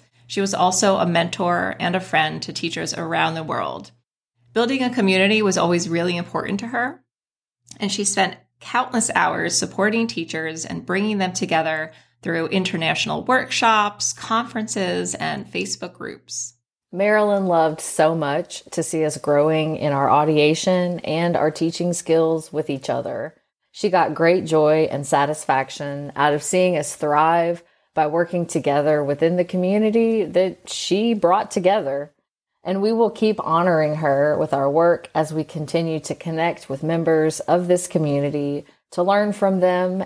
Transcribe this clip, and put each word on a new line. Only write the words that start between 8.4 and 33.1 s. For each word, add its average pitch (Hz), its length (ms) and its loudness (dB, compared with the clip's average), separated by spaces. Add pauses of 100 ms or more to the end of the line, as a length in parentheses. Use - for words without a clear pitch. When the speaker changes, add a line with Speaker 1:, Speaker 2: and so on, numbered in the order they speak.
Speaker 1:
countless 240 540 -2
hours 170 420 0
supporting 214 520 0
teachers 160 580 -8
and 165 200 -10
bringing 202 320 -2
them 185 160 -2
together 160 580 -2 (300)
through 165 260 -4
international 160 760 -2
workshops, 220 920 0
conferences, 214 1000 -4
and 156 360 -8
Facebook 185 420 -8
groups. - 600 -12 (380)
Speaker 2:
Marilyn 208 540 2
loved 165 360 2
so 160 340 2
much 156 560 -4
to 165 120 -2
see 160 220 -2
us 151 120 -2
growing 156 600 2
in 147 160 -2
our 139 160 2
audiation 160 920 2
and 170 380 0
our 156 140 2
teaching 165 420 -2
skills 160 580 0
with 151 180 -4
each 135 200 -6
other. 123 460 -6 (360)
She - 180 -2
got 175 240 2
great 165 320 2
joy 156 460 4
and 139 160 -6
satisfaction 143 1080 -2
out 143 180 2
of 147 100 -2
seeing 185 340 2
us 147 180 -4
thrive 165 680 2 (300)
by 156 140 0
working 170 380 0
together 147 580 2
within 151 340 0
the 175 80 2
community 208 800 2
that 175 440 0
she 220 440 0
brought 190 380 2
together. 165 640 0 (500)
And 190 180 -2
we 214 100 2
will 226 180 4
keep 220 300 0